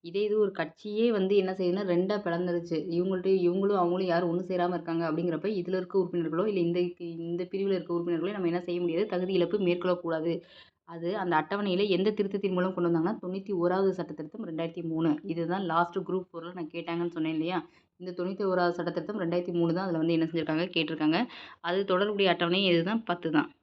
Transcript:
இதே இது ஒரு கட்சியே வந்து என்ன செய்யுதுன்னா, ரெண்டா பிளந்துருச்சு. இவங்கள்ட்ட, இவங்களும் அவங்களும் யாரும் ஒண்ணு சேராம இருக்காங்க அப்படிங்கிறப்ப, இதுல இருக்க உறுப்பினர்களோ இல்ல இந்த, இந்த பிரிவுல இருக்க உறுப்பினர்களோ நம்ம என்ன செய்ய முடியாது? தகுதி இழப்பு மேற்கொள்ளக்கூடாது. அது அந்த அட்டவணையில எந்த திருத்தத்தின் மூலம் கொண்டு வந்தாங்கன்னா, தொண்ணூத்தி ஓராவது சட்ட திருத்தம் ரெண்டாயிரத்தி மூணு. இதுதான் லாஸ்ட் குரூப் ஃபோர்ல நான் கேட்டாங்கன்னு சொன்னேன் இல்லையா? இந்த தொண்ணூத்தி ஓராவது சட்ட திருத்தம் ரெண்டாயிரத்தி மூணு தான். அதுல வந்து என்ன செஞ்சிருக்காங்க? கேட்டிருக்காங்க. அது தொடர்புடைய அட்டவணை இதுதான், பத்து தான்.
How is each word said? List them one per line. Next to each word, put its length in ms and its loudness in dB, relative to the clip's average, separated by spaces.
இதே 180 -4
இது 160 0
ஒரு 140 4
கட்சியே 580 -2
வந்து 260 2
என்ன 160 2
செய்யுதுன்னா, 340 0
ரெண்டா 320 2
பிளந்துருச்சு. 580 -2
இவங்கள்ட்ட, 420 0
இவங்களும் 400 2
அவங்களும் 300 2
யாரும் 200 2
ஒண்ணு 140 -2
சேராம 320 0
இருக்காங்க 280 -2
அப்படிங்கிறப்ப, 480 -2
இதுல 240 -2
இருக்க 220 -4
உறுப்பினர்களோ 480 0
இல்ல 140 0
இந்த, 200 2
இந்த 240 -4
பிரிவுல 300 -2
இருக்க 180 -4
உறுப்பினர்களோ 400 -2
நம்ம 180 -2
என்ன 100 -2
செய்ய 200 -4
முடியாது? 280 0
தகுதி 260 0
இழப்பு 260 4
மேற்கொள்ளக்கூடாது. 760 0
அது 280 -6
அந்த 200 0
அட்டவணையில 520 2
எந்த 220 4
திருத்தத்தின் 440 -2
மூலம் 200 0
கொண்டு 140 2
வந்தாங்கன்னா, 300 2
தொண்ணூத்தி 380 -6
ஓராவது 360 2
சட்ட 200 -6
திருத்தம் 340 -10
ரெண்டாயிரத்தி 380 -6
மூணு. 260 0
இதுதான் 380 -2
லாஸ்ட் 340 2
குரூப் 280 -4
ஃபோர்ல 260 -12
நான் 180 -8
கேட்டாங்கன்னு 440 -4
சொன்னேன் 200 -2
இல்லையா? 220 0
இந்த 120 -10
தொண்ணூத்தி 320 -4
ஓராவது 320 2
சட்ட 140 -2
திருத்தம் 300 -4
ரெண்டாயிரத்தி 320 -2
மூணு 200 2
தான். 140 0
அதுல 140 0
வந்து 140 2
என்ன 120 2
செஞ்சிருக்காங்க? 420 -2
கேட்டிருக்காங்க. 500 0
அது 220 -2
தொடர்புடைய 440 2
அட்டவணை 360 2
இதுதான், 400 2
பத்து 260 -4
தான். 180 2